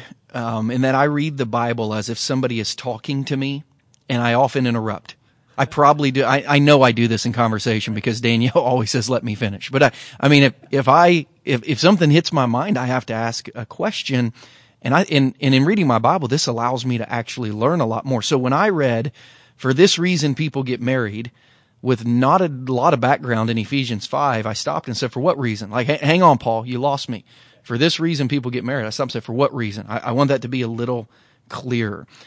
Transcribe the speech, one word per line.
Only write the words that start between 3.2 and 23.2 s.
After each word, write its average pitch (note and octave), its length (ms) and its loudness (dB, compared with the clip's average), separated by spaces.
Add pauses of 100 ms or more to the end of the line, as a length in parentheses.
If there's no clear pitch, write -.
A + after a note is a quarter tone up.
to C#3 120 -4
me, C#3 280 -4 (440)
and A#2+ 140 0
I A#2+ 120 2
often B2+ 340 2
interrupt. A2 480 -4 (400)
I C3 100 2
probably D3 440 4
do. C3 140 2
I, C#3 320 2
I - 20 6
know C#3+ 240 8
I B2+ 80 6
do A#2 160 2
this A2+ 200 0
in B2 60 -2
conversation A2 640 -2
because A#2 260 -4
Danielle A#2+ 320 2
<laughs> - 40 2
always B2+ 340 0
says, A2+ 180 -2
"Let B2 140 -2
me G#2+ 140 -6
finish." G2+ 340 -6
But C3+ 140 2
I, B2+ 80 4 (260)
I - 80 0
mean, C#3+ 160 8
if, C3+ 120 4 (180)
if C3+ 160 2
I, E3+ 380 6 (180)
if, B2 180 -2
if C3+ 160 -4
something E3+ 320 4
hits D#3+ 220 4
my C#3 140 2
mind, C3 300 -2
I B2+ 100 -2
have B2+ 200 -2
to A2+ 80 -6
ask A2+ 400 -6
a A#2+ 100 -12
question. B2+ 680 -4 (500)
And B2 100 -2
I, E3 120 4
and, C#3 360 0
and C3+ 140 4
in C3 100 4
reading F#3+ 220 2
my A#2 140 2
Bible, C#3+ 260 0
this C#3 220 -2
allows A#2+ 360 -4
me B2 140 -2
to A2 100 -8
actually A#2 440 -6
learn C3+ 280 0
a A#2+ 60 0
lot A2+ 180 -4
more. B2+ 160 -2
So C#3+ 160 -2
when B2+ 160 0
I F#3 180 2
read, C3+ 420 -2 (440)
"For C3 160 0
this E3+ 240 6
reason E3 380 0
people C#3 300 -4
get B2 180 -4
married," A#2 480 -4 (500)
with A#2+ 240 -2
not B2+ 360 2
a F3+ 80 0
lot C3 440 -2
of B2+ 80 0
background A#2+ 480 0